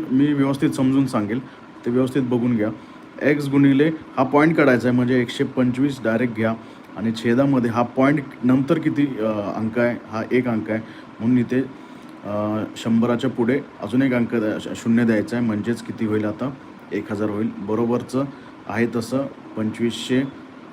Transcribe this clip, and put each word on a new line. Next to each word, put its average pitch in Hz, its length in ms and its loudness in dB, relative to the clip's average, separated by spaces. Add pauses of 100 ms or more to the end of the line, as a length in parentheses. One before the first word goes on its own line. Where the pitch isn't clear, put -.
(120)
मी 143 220 4
व्यवस्थित 139 360 2
समजून 135 380 2
सांगेल, 110 320 -2 (460)
ते 120 60 -2
व्यवस्थित 131 300 2
बघून 123 340 2
घ्या. 107 140 2 (520)
एक्स 143 260 2
गुणिले 139 440 6 (260)
हा 135 60 4
पॉइंट 147 340 4
काढायचा 127 300 4
आहे 123 100 2
म्हणजे 123 240 2
एकशे 120 220 -2
पंचवीस 127 600 0
डायरेक्ट 113 320 0
घ्या 113 180 0 (440)
आणि 113 180 -2
छेदामध्ये 123 560 2
हा 120 120 0
पॉइंट 135 360 2 (240)
नंतर 135 360 4
किती, 135 400 0
अ, 107 360 -2
अंक 110 240 -4
आहे? 120 180 0 (120)
हा 110 220 -6
एक 127 160 2
अंक 110 220 -2
आहे 110 120 -2 (380)
म्हणून 120 180 4
इथे, 123 260 0 (600)
अ, 104 400 -2 (140)
शंभराच्या 117 520 2
पुढे 123 320 0 (200)
अजून 123 200 0
एक 135 120 2
अंक 120 220 0
द्या-, 107 240 0
श-, - 160 -10
शून्य 117 300 2
द्यायचं 113 320 2
आहे 120 80 0
म्हणजेच 110 360 -2
किती 110 240 -6
होईल 107 200 0
आता? 113 240 -4 (420)
एक 104 200 -6
हजार 104 180 -2
होईल. 107 280 -2
बरोबरचं 117 680 -2 (440)
आहे 110 280 0
तसं 131 300 -2 (320)
पंचवीसशे 117 640 -2 (520)